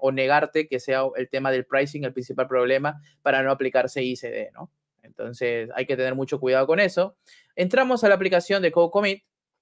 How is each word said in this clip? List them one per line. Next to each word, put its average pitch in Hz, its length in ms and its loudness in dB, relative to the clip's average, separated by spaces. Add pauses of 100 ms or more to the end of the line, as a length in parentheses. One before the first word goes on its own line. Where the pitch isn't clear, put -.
o 135 100 2
negarte 147 560 2
que 127 120 -4
sea 131 240 -2 (120)
el 127 140 -6
tema 135 220 -2
del 127 160 -2
pricing 143 360 -2
el 131 100 -6
principal 127 340 -4
problema 135 520 0 (220)
para 135 220 2
no 135 80 0
aplicar 131 380 0
C 139 120 -6
I 127 140 -4
C 120 160 -12
D, 110 220 -8
¿no? - 180 -18 (320)
Entonces, 117 720 -6
hay 131 100 -4
que 131 120 -2
tener 131 180 -2
mucho 135 240 -4
cuidado - 260 2
con 165 140 2
eso. 190 380 0 (380)
Entramos 240 480 0
a 208 60 6
la 196 60 8
aplicación 185 480 2
de 165 80 2
co-commit. 196 540 2 (360)